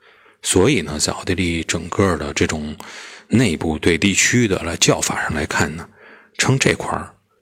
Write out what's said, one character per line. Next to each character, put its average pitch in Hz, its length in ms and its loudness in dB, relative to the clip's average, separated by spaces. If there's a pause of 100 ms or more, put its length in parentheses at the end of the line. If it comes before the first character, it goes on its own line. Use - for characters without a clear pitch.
(420)
所 95 260 4
以 135 140 2
呢， 76 160 -6
在 73 140 -2
奥 - 120 -10
地 95 100 -2
利 85 280 -2
整 87 260 -6
个 95 280 2
的 73 180 -6
这 87 120 2
种 76 300 -4 (520)
内 107 280 4
部 78 220 -2
对 85 180 2
地 98 160 2
区 120 360 2
的 90 140 0
来 82 140 -6
叫 90 240 2
法 - 220 -2
上 - 120 -4
来 76 120 -2
看 78 300 -2
呢， 85 120 -14 (480)
称 131 220 2
这 - 160 4
块 - 160 -6
儿 - 240 -6 (260)